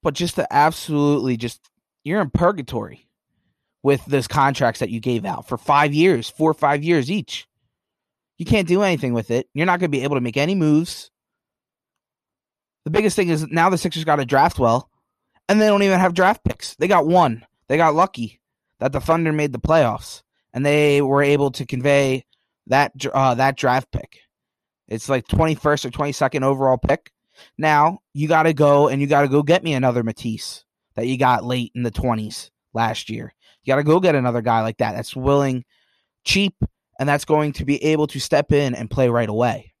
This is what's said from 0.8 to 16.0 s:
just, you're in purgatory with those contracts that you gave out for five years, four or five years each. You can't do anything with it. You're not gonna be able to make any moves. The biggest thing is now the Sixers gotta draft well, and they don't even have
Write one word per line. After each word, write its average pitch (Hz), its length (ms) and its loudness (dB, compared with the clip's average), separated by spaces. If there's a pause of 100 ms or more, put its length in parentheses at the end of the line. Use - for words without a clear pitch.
just, 117 320 -10 (340)
you're 190 180 -2
in 143 100 -4
purgatory 151 760 -2 (760)
with 139 220 2
those 135 220 -2
contracts 135 520 0
that 107 100 -4
you 113 100 -8
gave 123 260 -2
out - 220 -8
for 120 100 -6
five 147 360 2
years, 156 360 2
four 160 200 0
or 156 60 0
five 147 280 0
years 156 280 0
each. - 360 -8 (920)
You 170 80 -10
can't 196 220 2
do 185 140 2
anything 156 320 0
with 117 160 -4
it. 120 240 -2
You're 160 140 -2
not 180 120 0
gonna 175 100 -2
be 135 140 -2
able 143 120 -2
to 127 60 0
make 120 160 -4
any 160 180 0
moves. 160 560 0 (1700)
The 151 60 -6
biggest 208 240 0
thing 180 140 0
is 156 180 -2
now 165 220 2
the 185 80 0
Sixers 165 260 -6
gotta 151 220 0
draft 139 320 2
well, 120 320 0 (580)
and 208 140 4
they 214 60 4
don't 202 160 4
even 190 160 2
have 180 160 2